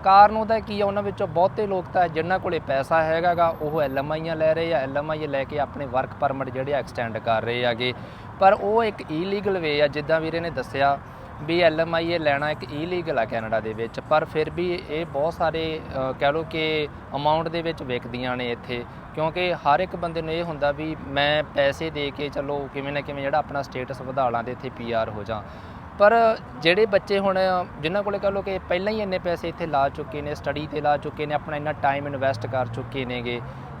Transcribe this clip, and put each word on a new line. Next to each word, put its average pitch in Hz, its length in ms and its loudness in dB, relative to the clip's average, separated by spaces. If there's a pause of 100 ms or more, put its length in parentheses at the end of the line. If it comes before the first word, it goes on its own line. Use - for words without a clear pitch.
ਕਾਰਨ 208 320 10
ਉਹਦਾ 220 240 2
ਕੀ 202 200 -4
ਆ? 202 60 4
ਉਹਨਾਂ 202 160 0
ਵਿੱਚੋਂ 202 260 -2
ਬਹੁਤੇ 190 380 2
ਲੋਕ 185 260 -2
ਤਾਂ 180 160 4
ਜਿਨ੍ਹਾਂ 165 300 0
ਕੋਲੇ 180 200 -2
ਪੈਸਾ 143 440 2
ਹੈਗਾ 165 320 2
ਗਾ, 170 260 2
ਉਹ 151 220 0
ਐਲ 135 160 0
ਐਮ 147 140 -2
ਆਈਆਂ 160 240 -2
ਲੈ 156 180 4
ਰਹੇ 165 200 0
ਆ, 151 40 2
ਐਲ 135 180 -2
ਐਮ 151 140 -2
ਆਈ 156 160 -2
ਲੈ 139 180 -2
ਕੇ 147 140 -4
ਆਪਣੇ 139 280 -4
ਵਰਕ 127 240 0 (100)
ਪਰਮਿਟ 135 300 -2
ਜਿਹੜੇ 135 240 -4
ਆ 135 40 0
ਐਕਸਟੈਂਡ 113 400 -4
ਕਰ 113 240 0
ਰਹੇ 120 240 0
ਆਗੇ। 120 280 0 (460)
ਪਰ 196 120 10
ਉਹ 208 320 2
ਇੱਕ 208 160 -4 (100)
ਇਲੀਗਲ 190 480 0
ਵੇ 151 240 2
ਆ, 147 40 6
ਜਿੱਦਾਂ 147 340 0
ਵੀਰੇ 160 200 -2
ਨੇ 170 100 -4
ਦੱਸਿਆ 139 480 2 (440)
ਵੀ 170 180 2
ਐਲ 160 200 6
ਐਮ 165 140 0
ਆਈ 165 180 0
ਇਹ 170 80 0
ਲੈਣਾ 147 300 2
ਇੱਕ - 120 -4
ਇਲੀਗਲ 160 560 -2
ਆ 113 60 2
ਕੈਨੇਡਾ 110 360 0
ਦੇ 110 120 -4
ਵਿੱਚ। 113 280 -6
ਪਰ 156 240 2
ਫਿਰ 156 260 -2
ਵੀ 175 400 -2
ਇਹ 160 160 -4
ਬਹੁਤ 151 280 -2
ਸਾਰੇ, 160 460 -2 (300)
ਅ, - 100 -6
ਕਹਿ 143 120 4
ਲਓ 160 100 0
ਕਿ 156 460 0 (260)
ਅਮਾਊਂਟ 151 340 2
ਦੇ 165 140 -2
ਵਿੱਚ 160 200 -4
ਵਿਕਦੀਆਂ 123 540 -4
ਨੇ 123 140 -2
ਇੱਥੇ, 120 340 -6 (300)
ਕਿਉਂਕਿ 165 400 0
ਹਰ 151 260 4
ਇੱਕ 185 160 -2
ਬੰਦੇ 170 260 -4
ਨੂੰ 160 120 -4
ਇਹ 170 100 -2
ਹੁੰਦਾ 143 280 0
ਵੀ 156 240 -4 (100)
ਮੈਂ 143 360 2 (120)
ਪੈਸੇ 143 360 2
ਦੇ 147 200 -4
ਕੇ 147 180 -6
ਚਲੋ 143 460 -4
ਕਿਵੇਂ 139 180 -4
ਨਾ 143 80 -2
ਕਿਵੇਂ 143 220 -6
ਜਿਹੜਾ 143 160 2
ਆਪਣਾ 143 240 -2
ਸਟੇਟਸ 127 380 -8
ਵਧਾ 131 300 0
ਲਾਂ 117 140 0
ਤੇ 123 80 -6
ਇੱਥੇ 123 260 -8
ਪੀ 117 140 -4
ਆਰ 113 160 2
ਹੋ 107 140 -8
ਜਾਂ। 104 200 -4 (560)
ਪਰ 226 380 6 (260)
ਜਿਹੜੇ 180 240 6
ਬੱਚੇ 196 320 2
ਹੁਣ 196 200 2 (420)
ਜਿਨ੍ਹਾਂ 180 220 0
ਕੋਲੇ 202 160 -2
ਕਹਿ 196 120 2
ਲਓ 196 120 -2
ਕਿ 190 260 -4
ਪਹਿਲਾਂ 190 240 0
ਹੀ 214 100 -2
ਇੰਨੇ 185 160 -2
ਪੈਸੇ 170 300 -2
ਇੱਥੇ 165 180 -4
ਲਾ 143 220 2
ਚੁੱਕੇ 147 340 -6
ਨੇ, 147 120 -4
ਸਟੱਡੀ 147 320 -4
'ਤੇ 147 140 -4
ਲਾ 147 160 4
ਚੁੱਕੇ 147 300 -4
ਨੇ, 147 80 -2
ਆਪਣਾ 147 220 -4
ਇੰਨਾ 147 160 -4
ਟਾਈਮ 143 340 0
ਇਨਵੈਸਟ 135 400 -2
ਕਰ 127 200 -2
ਚੁੱਕੇ 120 380 -6
ਨੇਗੇ, 120 360 -4 (400)